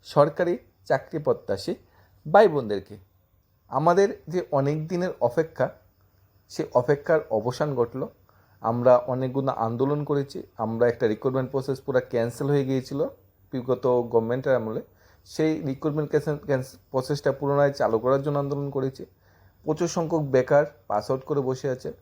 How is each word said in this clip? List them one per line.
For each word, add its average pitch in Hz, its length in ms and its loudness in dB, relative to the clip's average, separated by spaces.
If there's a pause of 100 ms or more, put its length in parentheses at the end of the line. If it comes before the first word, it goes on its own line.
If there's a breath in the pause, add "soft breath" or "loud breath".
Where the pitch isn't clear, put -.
(140)
সরকারি 156 400 4 (360)
চাকরি 147 360 -2
প্রত্যাশী 113 480 -2 (600 soft breath)
ভাই 208 200 10
বোনদেরকে। 104 420 -4 (800)
আমাদের 175 300 4 (260)
যে 180 60 0 (200)
অনেক 143 180 0 (140)
দিনের 175 200 -4 (160)
অপেক্ষা, 151 400 0 (880)
সে - 80 -8 (200)
অপেক্ষার 151 380 2 (180)
অবসান 123 320 -2 (100)
ঘটল। 120 220 -2 (600 soft breath)
আমরা 120 300 6 (200)
অনেকগুলো 131 380 -2 (140)
আন্দোলন 131 340 0 (100)
করেছি, 143 300 -2 (240)
আমরা 113 280 2
একটা 120 220 -2
রিক্রুটমেন্ট 127 400 -2
প্রসেস 131 320 -4
পুরো 127 140 2 (120)
ক্যান্সেল 120 420 -2
হয়ে 139 160 2
গিয়েছিল 135 300 -4 (520)
বিগত 127 340 -2 (260)
গভর্নমেন্টের 120 480 2
আমলে, 110 220 -6 (540 soft breath)
সেই 156 160 2 (180)
রিক্রুটমেন্ট 147 420 -4
ক্যান্সেল, 147 260 0 (120)
ক্যান্সেল 131 280 -2 (140)
প্রসেসটা 143 480 -2
পুনরায় 143 400 2
চালু 113 240 2
করার 135 220 2
জন্য 143 180 -2
আন্দোলন 143 340 -4
করেছি। 131 280 -4 (600 soft breath)
প্রচুর 156 300 0
সংখ্যক 160 280 0 (100)
বেকার 143 320 4 (240)
পাস 104 220 -2
আউট 131 180 -2
করে 143 200 0
বসে 131 260 -4
আছে 151 140 -12 (120)